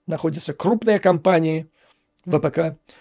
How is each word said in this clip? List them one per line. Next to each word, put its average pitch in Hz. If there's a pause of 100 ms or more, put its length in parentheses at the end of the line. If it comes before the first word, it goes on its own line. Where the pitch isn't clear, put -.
находятся 156
крупные 220
компании 160 (600)
В 170
П 147
К, 160 (240)